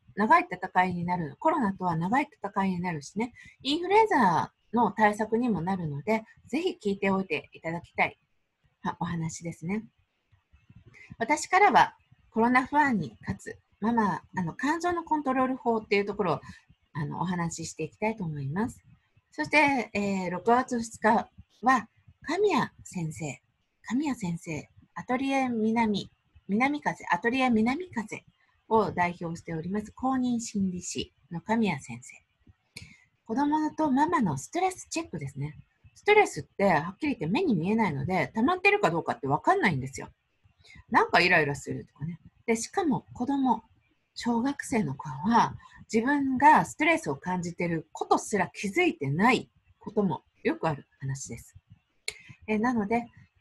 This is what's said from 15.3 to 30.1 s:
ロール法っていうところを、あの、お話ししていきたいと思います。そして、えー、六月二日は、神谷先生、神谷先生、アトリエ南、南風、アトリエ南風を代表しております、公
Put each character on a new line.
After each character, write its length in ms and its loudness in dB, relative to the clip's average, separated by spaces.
ロ 120 2
ー 20 -2
ル 100 -4
法 200 0
っ 100 -6
て 80 0
い 60 2
う 40 -2
と 100 -6
こ 80 -2
ろ 120 2
を、 60 -8
あ 120 -6
の、 140 -8
お 60 -2
話 400 -4
し 60 -12
し 20 -16
て 100 -8
い 60 -8
き 80 -20
た 120 -2
い 60 -4
と 80 -8
思 160 -8
い 80 -6
ま 220 -4
す。 120 -20
そ 120 -6
し 60 -6
て、 440 2
え 340 -2
ー、 40 -4
六 140 -6
月 340 2
二 200 -12
日 300 2
は、 280 2
神 300 0
谷 180 0
先 280 -6
生、 300 -10
神 220 -2
谷 100 -2
先 220 -6
生、 320 -10
ア 100 -12
ト 140 -2
リ 140 -2
エ 180 0
南、 600 0
南 340 0
風、 300 -4
ア 80 0
ト 100 0
リ 120 0
エ 80 2
南 400 0
風 340 -8
を 220 2
代 280 -2
表 180 -6
し 40 -14
て 120 -10
お 80 -6
り 80 -8
ま 120 -4
す、 100 -12
公 220 -4